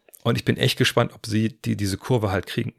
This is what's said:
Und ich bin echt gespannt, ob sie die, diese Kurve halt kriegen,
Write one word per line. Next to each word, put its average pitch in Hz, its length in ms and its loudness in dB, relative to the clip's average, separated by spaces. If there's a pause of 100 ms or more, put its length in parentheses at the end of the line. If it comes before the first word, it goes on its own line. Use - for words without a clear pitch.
(240)
Und 123 120 2
ich 117 80 -4
bin 117 120 2
echt 123 220 2
gespannt, 120 360 2
ob - 120 -14
sie 110 340 -2
die, 113 160 -2
diese 98 200 -2
Kurve 107 360 0
halt 95 140 -2
kriegen, - 320 -6